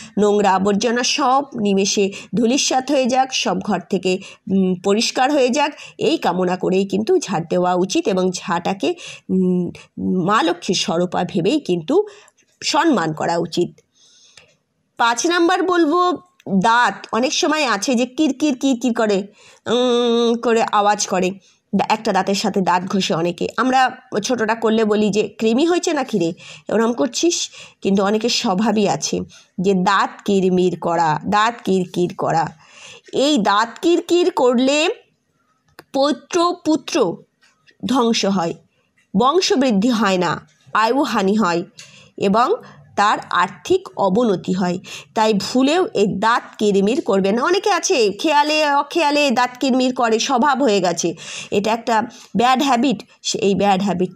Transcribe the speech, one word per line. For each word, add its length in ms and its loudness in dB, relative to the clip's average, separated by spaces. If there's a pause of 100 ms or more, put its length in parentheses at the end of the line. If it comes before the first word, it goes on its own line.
(180)
নোংরা 320 4
আবর্জনা 520 0
সব 420 0 (100)
নিমেষে 580 0 (240)
ধূলিসাৎ 540 0
হয়ে 160 2
যাক, 260 0
সব 280 -2
ঘর 200 -2 (100)
থেকে, 280 -2 (320)
উম, 240 2 (100)
পরিষ্কার 480 0
হয়ে 160 2
যাক।" 240 0 (260)
এই 180 2
কামনা 400 -2
করেই 280 0
কিন্তু 340 0
ঝাঁট 320 -4
দেওয়া 240 0
উচিত 340 0
এবং 240 0
ঝাঁটাকে, 640 -4 (340)
উম, 420 0 (560)
মা 160 2
লক্ষ্মীর 340 -2
স্বরূপা 480 -2
ভেবেই 360 -2
কিন্তু 460 0 (580)
সম্মান 480 2
করা 240 -2
উচিত। 440 -4 (1160)
পাঁচ 300 0
নাম্বার 360 2
বলবো, 560 2 (300)
দাঁত 460 2 (180)
অনেক 200 0
সময় 340 0
আছে 280 0
যে 120 2
কিরকির, 520 0
কিরকির 360 0
করে, 320 0 (400)
উম, 760 0
করে 200 2 (100)
আওয়াজ 340 2
করে। 240 0 (440)
দা-, 140 0
একটা 240 -2
দাঁতের 220 0
সাথে 260 -2
দাঁত 240 0
ঘষে 300 -2
অনেকে। 420 -2
আমরা 400 2 (280)
ছোটরা 300 -2
করলে 300 0
বলি 260 2
যে, 180 0
"কৃমি 380 0
হয়েছে 260 0
নাকি 260 -2
রে, 140 0 (420)
ওরম 180 2
করছিস?" 580 -2 (320)
কিন্তু 200 2
অনেকের 280 0
স্বভাবই 580 0
আছে 320 -4 (400)
যে 140 2
দাঁত 360 2 (140)
কিরমির 560 2
করা, 460 0
দাঁত 280 0 (100)
কিরকির 540 -2
করা। 280 -2 (680)
এই 260 2
দাঁত 440 0
কিরকির 480 2
করলে 580 2 (1040)
পৌত্র 640 0 (100)
পুত্র 520 -2 (720)
ধ্বংস 360 0
হয়, 300 -2 (640)
বংশবৃদ্ধি 680 2
হয় 300 0
না, 280 -2 (280)
আয়ু 280 2
হানি 320 0
হয় 280 0 (540)
এবং 380 2 (420)
তার 220 2 (120)
আর্থিক 640 -2
অবনতি 560 0
হয়। 260 -2 (360)
তাই 200 2
ভুলেও 600 0
এই 120 2
দাঁত 360 0 (160)
কিরমির 440 2
করবে 300 0
না। 100 0
অনেকে 280 0
আছে 420 0
খেয়ালে 600 0
অখেয়ালে 580 0
দাঁত 200 0 (100)
কিরমির 340 0
করে, 240 0
স্বভাব 440 0
হয়ে 180 2
গেছে, 340 -2 (360)
এটা 220 0
একটা 300 -2 (340)
ব্যাড 260 2
হ্যাবিট। 400 2 (200)
সে, 160 -6
এই 160 2
ব্যাড 280 2
হ্যাবিট 340 -2